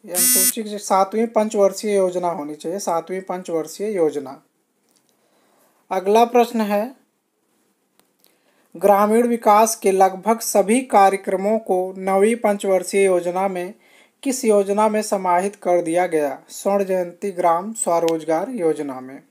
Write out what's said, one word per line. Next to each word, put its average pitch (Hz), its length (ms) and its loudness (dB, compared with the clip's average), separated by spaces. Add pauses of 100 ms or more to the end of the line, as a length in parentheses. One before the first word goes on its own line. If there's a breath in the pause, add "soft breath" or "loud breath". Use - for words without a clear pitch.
ये 175 60 -14
अनुसूची 185 520 0
की 208 140 -10
सातवीं 202 500 0
पंचवर्षीय 214 680 0
योजना 180 320 0
होनी 151 280 -6
चाहिए, 165 240 -8
सातवीं 180 420 -4
पंचवर्षीय 185 760 -6
योजना। 143 460 -2 (1500)
अगला 196 340 4
प्रश्न 233 360 2
है, 208 340 -2 (1800)
ग्रामीण 208 520 4
विकास 226 480 4
के 196 160 0
लगभग 190 480 2
सभी 208 420 0
कार्यक्रमों 196 760 2
को 185 380 -4
नवीं 196 380 2
पंचवर्षीय 196 680 0
योजना 180 420 0
में 185 260 -6 (500 soft breath)
किस 262 220 -4
योजना 208 440 2
में 214 120 -2
समाहित 190 540 -2
कर 175 260 0
दिया 170 260 0
गया? 147 300 -2 (120)
स्वर्ण 196 360 -2
जयंती 185 460 -4
ग्राम 175 420 0
स्वरोजगार 165 760 -2
योजना 151 500 -4
में। 131 320 -18